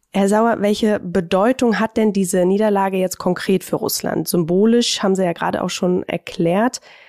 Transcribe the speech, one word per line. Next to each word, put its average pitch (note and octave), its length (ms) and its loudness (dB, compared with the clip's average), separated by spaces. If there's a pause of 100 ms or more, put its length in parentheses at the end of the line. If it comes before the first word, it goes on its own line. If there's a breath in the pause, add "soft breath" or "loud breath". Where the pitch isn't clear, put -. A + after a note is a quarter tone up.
(120)
Herr G3 160 2
Sauer, A3 320 2
welche G#3 400 0
Bedeutung F#3+ 800 0
hat A3 160 -4
denn A3 160 2
diese F#3 340 0
Niederlage G3 520 0
jetzt F#3 200 -2
konkret F3+ 460 0
für - 140 -4
Russland? - 500 -4
Symbolisch G3 760 2
haben F#3+ 120 2
Sie F#3 80 0
ja F3 80 0
gerade E3+ 320 -4
auch F3+ 60 -2
schon F3+ 340 0
erklärt, F3+ 760 -2 (280 loud breath)